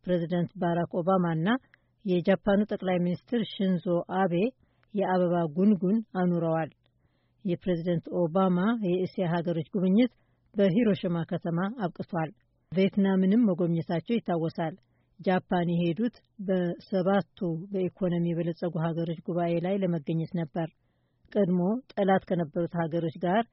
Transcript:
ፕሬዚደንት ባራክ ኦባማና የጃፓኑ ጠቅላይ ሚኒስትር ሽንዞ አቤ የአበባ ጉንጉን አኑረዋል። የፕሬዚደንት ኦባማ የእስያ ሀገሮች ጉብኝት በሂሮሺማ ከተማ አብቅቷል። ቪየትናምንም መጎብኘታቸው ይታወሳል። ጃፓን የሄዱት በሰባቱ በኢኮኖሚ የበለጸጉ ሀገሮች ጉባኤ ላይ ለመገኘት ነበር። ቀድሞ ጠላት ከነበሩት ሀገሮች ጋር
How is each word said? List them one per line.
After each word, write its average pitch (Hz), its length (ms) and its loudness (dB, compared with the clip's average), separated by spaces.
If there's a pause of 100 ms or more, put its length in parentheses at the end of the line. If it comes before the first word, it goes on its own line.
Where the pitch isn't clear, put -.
ፕሬዚደንት 175 500 0
ባራክ 170 380 -2
ኦባማና 175 540 0 (560)
የጃፓኑ 190 600 2
ጠቅላይ 185 340 -2
ሚኒስትር 175 480 -2
ሽንዞ 185 400 -2 (280)
አቤ 185 200 2 (600)
የአበባ 180 420 2 (140)
ጉንጉን 190 480 2 (160)
አኑረዋል። 165 560 0 (760)
የፕሬዚደንት 175 720 -2
ኦባማ 180 440 2 (240)
የእስያ 185 460 -2
ሀገሮች 170 420 -2
ጉብኝት 196 420 2 (420)
በሂሮሺማ 196 720 2
ከተማ 170 340 -4 (180)
አብቅቷል። 175 540 -6 (420)
ቪየትናምንም 190 720 4
መጎብኘታቸው 170 720 0
ይታወሳል። 165 600 -2 (460)
ጃፓን 180 480 0
የሄዱት 175 480 0 (220)
በሰባቱ 185 1000 -2 (280)
በኢኮኖሚ 185 600 -2
የበለጸጉ 170 520 -2
ሀገሮች 165 440 -4
ጉባኤ 170 380 -2
ላይ 185 160 -2
ለመገኘት 165 580 -2
ነበር። 165 340 -4 (640)
ቀድሞ 185 280 2 (280)
ጠላት 190 360 2
ከነበሩት 170 500 -2
ሀገሮች 165 440 -2
ጋር 190 240 0 (100)